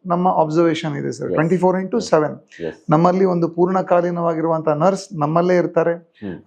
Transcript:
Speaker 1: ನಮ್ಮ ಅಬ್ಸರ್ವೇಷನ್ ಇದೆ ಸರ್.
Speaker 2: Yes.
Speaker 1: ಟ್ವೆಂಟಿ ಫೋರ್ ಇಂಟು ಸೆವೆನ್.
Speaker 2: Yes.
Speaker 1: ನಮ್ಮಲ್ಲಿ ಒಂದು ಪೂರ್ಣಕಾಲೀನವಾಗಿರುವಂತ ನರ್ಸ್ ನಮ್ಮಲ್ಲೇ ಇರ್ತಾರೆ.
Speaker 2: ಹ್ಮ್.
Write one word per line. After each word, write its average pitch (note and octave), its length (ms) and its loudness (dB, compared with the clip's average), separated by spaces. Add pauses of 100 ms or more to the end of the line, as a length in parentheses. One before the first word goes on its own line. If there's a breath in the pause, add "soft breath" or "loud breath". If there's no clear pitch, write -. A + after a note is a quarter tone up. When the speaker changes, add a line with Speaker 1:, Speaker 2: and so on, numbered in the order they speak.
Speaker 1:
ನಮ್ಮ F3+ 240 0
ಅಬ್ಸರ್ವೇಷನ್ D#3+ 680 0
ಇದೆ C#3 140 -6
ಸರ್. B2+ 160 -8
Speaker 2:
Yes. F#2 60 -4
Speaker 1:
ಟ್ವೆಂಟಿ E3 240 2
ಫೋರ್ F#3 200 2
ಇಂಟು F#3+ 220 -4
ಸೆವೆನ್. D3+ 340 0
Speaker 2:
Yes. - 400 -12 (160)
Speaker 1:
ನಮ್ಮಲ್ಲಿ F3+ 360 4
ಒಂದು E3+ 240 0
ಪೂರ್ಣಕಾಲೀನವಾಗಿರುವಂತ E3+ 1200 0
ನರ್ಸ್ E3+ 500 -2
ನಮ್ಮಲ್ಲೇ E3+ 380 2
ಇರ್ತಾರೆ. E3+ 360 0
Speaker 2:
ಹ್ಮ್. E3+ 540 -12